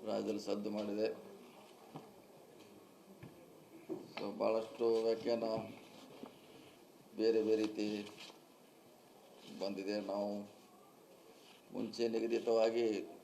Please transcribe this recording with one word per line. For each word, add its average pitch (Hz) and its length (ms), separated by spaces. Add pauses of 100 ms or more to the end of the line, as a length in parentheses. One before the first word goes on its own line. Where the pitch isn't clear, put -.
ರಾಜ್ಯದಲ್ಲಿ 101 320
ಸದ್ದು 104 300
ಮಾಡಿದೆ. 107 380 (3000)
So, 101 180
ಭಾಳಷ್ಟು 113 680
ವ್ಯಾಖ್ಯಾನ 113 400 (1700)
ಬೇರೆ 110 260
ಬೇರೆ 110 120
ರೀತಿ 107 500 (1500)
ಬಂದಿದೆ. 98 420
ನಾವು 104 540 (1160)
ಮುಂಚೆ 110 340
ನಿಗದಿತವಾಗಿ 113 960 (220)